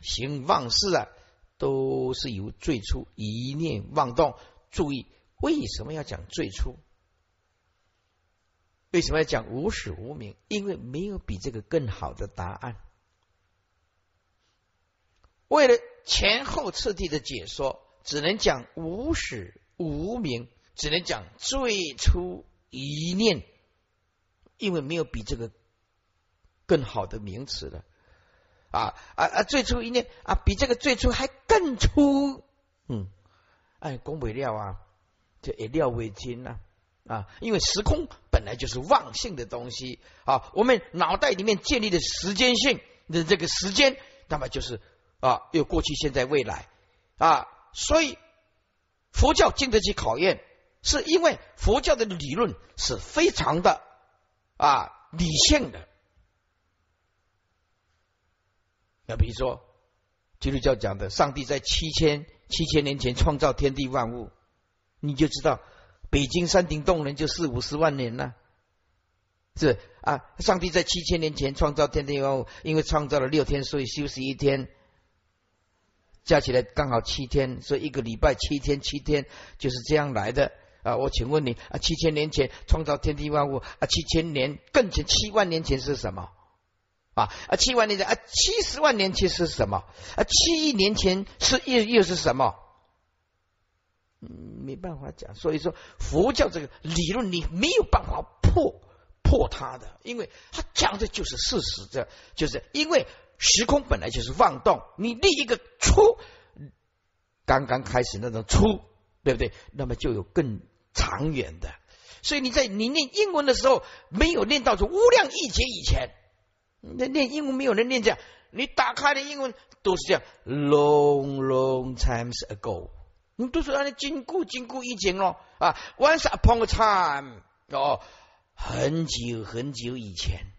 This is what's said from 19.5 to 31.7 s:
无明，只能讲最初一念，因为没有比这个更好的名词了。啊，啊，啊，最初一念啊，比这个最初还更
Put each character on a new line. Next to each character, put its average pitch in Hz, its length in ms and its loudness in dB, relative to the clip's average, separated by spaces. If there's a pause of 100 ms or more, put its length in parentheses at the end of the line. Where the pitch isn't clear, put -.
无 165 420 -6
明， 120 300 -6 (260)
只 151 140 -6
能 170 140 -2
讲 113 220 -6 (120)
最 208 600 -4
初 180 480 0 (240)
一 147 440 -6
念， 196 300 4 (1120)
因 202 140 -2
为 170 80 0
没 143 160 -6
有 165 80 -2
比 113 200 -8
这 117 120 -6
个 113 160 -10 (1120)
更 160 180 2
好 104 220 -6
的 110 140 -12
名 104 260 -12
词 - 200 -10
了。 - 180 -14 (880)
啊， - 240 -4 (200)
啊， 160 100 2
啊， - 180 0
最 269 200 0
初 247 180 -2
一 233 80 -8
念 240 180 -2 (160)
啊， - 120 0 (100)
比 202 100 2
这 269 120 2
个 240 80 2
最 254 200 0
初 247 160 2
还 262 160 -2
更 349 500 2